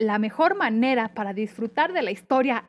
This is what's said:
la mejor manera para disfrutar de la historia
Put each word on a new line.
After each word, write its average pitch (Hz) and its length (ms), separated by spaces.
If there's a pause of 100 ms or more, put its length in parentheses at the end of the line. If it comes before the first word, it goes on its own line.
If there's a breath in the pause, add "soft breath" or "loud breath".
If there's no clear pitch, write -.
la 214 180
mejor 311 380
manera 240 580
para 202 200
disfrutar 226 580
de 349 100
la 202 80
historia 254 580